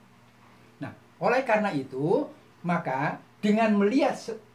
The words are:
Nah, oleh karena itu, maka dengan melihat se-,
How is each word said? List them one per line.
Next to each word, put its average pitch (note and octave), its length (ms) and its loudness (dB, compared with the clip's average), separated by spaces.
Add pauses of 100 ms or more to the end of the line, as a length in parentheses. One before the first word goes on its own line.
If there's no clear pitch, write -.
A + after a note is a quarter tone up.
(800)
Nah, A2+ 140 -12 (260)
oleh A#3+ 240 0
karena G#3 240 2
itu, D3+ 560 -2 (380)
maka E3 580 -4 (220)
dengan G#3+ 340 4
melihat A3 400 2
se-, - 220 -12 (140)